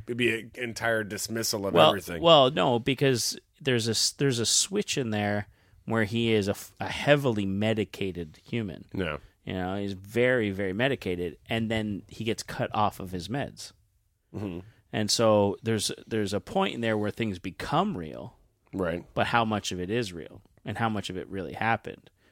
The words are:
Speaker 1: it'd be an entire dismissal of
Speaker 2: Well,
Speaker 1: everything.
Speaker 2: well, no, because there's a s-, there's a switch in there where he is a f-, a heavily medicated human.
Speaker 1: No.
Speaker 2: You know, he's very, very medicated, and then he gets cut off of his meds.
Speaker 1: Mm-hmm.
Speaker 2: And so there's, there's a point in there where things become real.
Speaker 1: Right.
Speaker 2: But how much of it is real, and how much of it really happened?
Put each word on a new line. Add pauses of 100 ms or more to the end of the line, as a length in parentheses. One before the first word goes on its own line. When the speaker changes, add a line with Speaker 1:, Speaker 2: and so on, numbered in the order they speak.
Speaker 1:
it'd
be
an
entire
dismissal
of
Speaker 2:
Well,
Speaker 1:
everything.
Speaker 2:
well,
no,
because (220)
there's
a
s-,
there's
a
switch
in
there (380)
where
he
is
a
f-,
a
heavily
medicated
human.
Speaker 1:
No. (280)
Speaker 2:
You
know,
he's
very,
very
medicated, (100)
and
then
he
gets
cut
off
of
his
meds. (640)
Speaker 1:
Mm-hmm. (320)
Speaker 2:
And
so
there's, (160)
there's
a
point
in
there
where
things
become
real. (380)
Speaker 1:
Right. (120)
Speaker 2:
But
how
much
of
it
is
real, (200)
and
how
much
of
it
really
happened? (220)